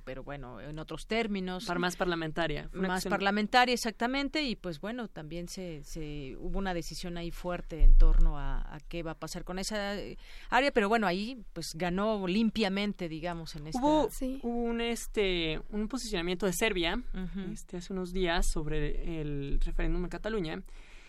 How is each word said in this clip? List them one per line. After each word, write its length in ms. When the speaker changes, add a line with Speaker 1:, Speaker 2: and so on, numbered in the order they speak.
Speaker 1:
pero 180
bueno, 380
en 180
otros 280
términos. 580
Speaker 2:
Par-, 140
más 180
parlamentaria. 760
Una 140
Speaker 1:
Más 120
Speaker 2:
acción 100
Speaker 1:
parlamentaria, 640
exactamente, 720
y 120
pues 240
bueno, 300
también 400
se, 340
se, 560
hubo 180
una 160
decisión 440
ahí 140
fuerte 520
en 140
torno 420
a, 220
a 260
qué 160
va 80
a 80
pasar 240
con 160
esa, 400
eh, 180
área, 220
pero 160
bueno, 200
ahí 440
pues 240
ganó 540
limpiamente, 800
digamos, 480
en 100
esta 140
Speaker 2:
Hubo, 280
Speaker 3:
Sí. 320
Speaker 2:
hubo 220
un, 160
este, 800
un 200
posicionamiento 560
de 80
Serbia, 500
Speaker 1:
Ujú. 380
Speaker 2:
este, 240
hace 160
unos 220
días 360
sobre 680
el 460
referéndum 400
en 40
Cataluña, 540